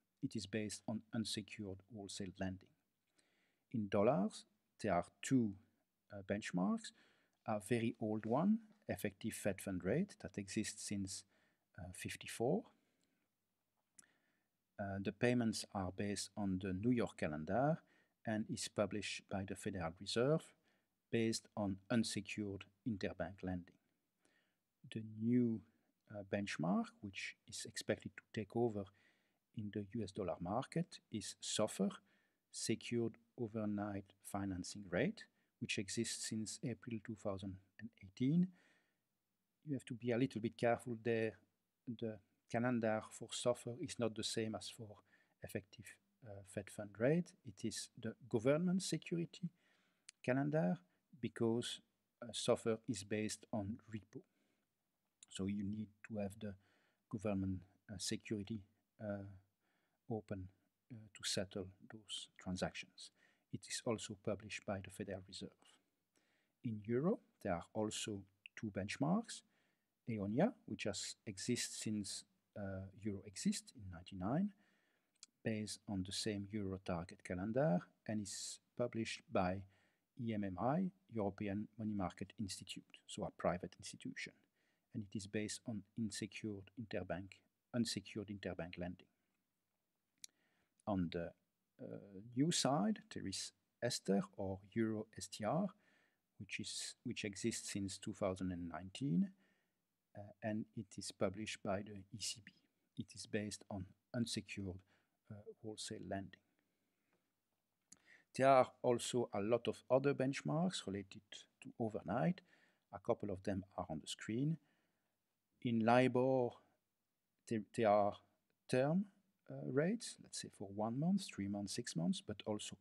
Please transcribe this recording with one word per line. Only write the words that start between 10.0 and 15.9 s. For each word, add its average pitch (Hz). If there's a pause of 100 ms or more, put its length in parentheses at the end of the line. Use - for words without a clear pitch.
that -
exists -
since, 98 (540)
uh, 87
fifty-four. 131 (2250)
Uh, 98
the 101
payments 120 (100)
are 92